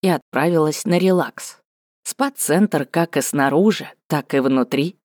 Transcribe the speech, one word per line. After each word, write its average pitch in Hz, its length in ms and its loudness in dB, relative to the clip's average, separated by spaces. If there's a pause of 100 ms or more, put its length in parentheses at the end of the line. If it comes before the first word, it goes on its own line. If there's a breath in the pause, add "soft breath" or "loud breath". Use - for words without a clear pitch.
и 190 60 0
отправилась 156 760 0
на 175 120 2
релакс. 185 600 -2 (440)
Спа-центр 196 800 -2
как 165 320 -2
и 143 40 0
снаружи, 143 680 0 (200)
так - 260 -4
и 139 60 2
внутри 135 640 -2